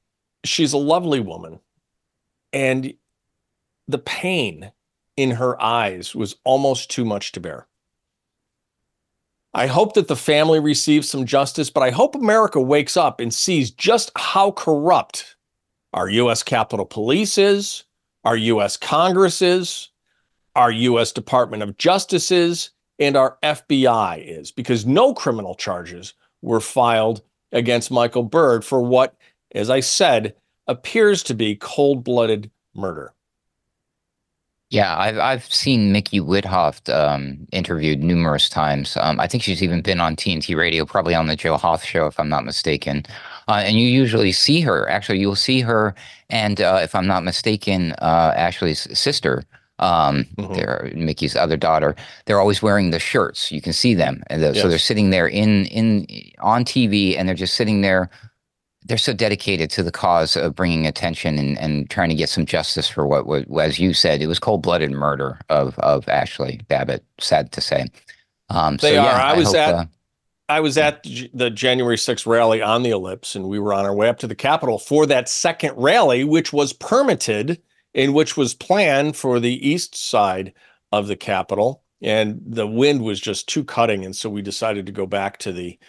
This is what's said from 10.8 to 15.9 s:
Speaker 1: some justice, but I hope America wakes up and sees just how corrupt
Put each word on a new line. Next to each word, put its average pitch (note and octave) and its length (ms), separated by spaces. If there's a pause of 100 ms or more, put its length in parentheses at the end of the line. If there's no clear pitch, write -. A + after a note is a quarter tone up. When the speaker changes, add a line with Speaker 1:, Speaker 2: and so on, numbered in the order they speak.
Speaker 1:
some C3 160
justice, C#3 440
but C#3+ 120
I B2+ 80
hope A#3 260
America G#3+ 460
wakes C#3 340
up F3+ 240
and A#2 140
sees C#3+ 380
just - 440
how G3 360
corrupt D#3 840 (560)